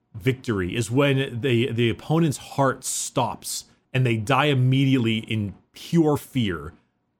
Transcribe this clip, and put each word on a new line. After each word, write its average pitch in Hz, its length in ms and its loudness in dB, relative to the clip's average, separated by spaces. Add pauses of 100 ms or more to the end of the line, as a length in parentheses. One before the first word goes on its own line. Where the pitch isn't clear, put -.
(140)
victory 110 640 -2
is 113 140 -2
when 135 500 0
the, 120 320 0
the 117 180 2
opponent's 156 460 0
heart - 480 -2
stops - 800 -6 (280)
and 131 140 2
they 117 100 2
die 127 300 0
immediately 131 720 4
in 107 360 -4 (180)
pure 151 440 2
fear. 87 580 -4 (460)